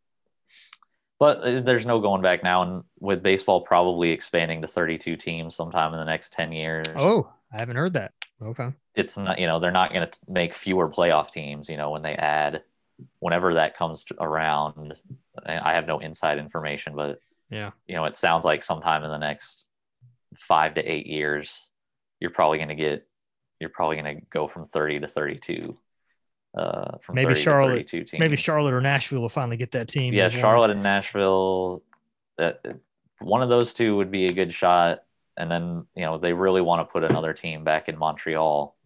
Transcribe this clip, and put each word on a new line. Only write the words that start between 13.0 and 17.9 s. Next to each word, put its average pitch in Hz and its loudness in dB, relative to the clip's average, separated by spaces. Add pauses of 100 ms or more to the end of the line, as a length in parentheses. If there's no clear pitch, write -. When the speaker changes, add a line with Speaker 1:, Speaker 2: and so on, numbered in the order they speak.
Speaker 1:
whenever 87 2
that 80 2
comes 80 -6
to, - -10
around. 76 -4 (460)
I, 80 -2
I 82 2
have 80 0
no 80 -2
inside 78 -4
information, 76 -8
but 73 -6 (300)
Speaker 2:
Yeah. 107 -10 (140)
Speaker 1:
you 92 -8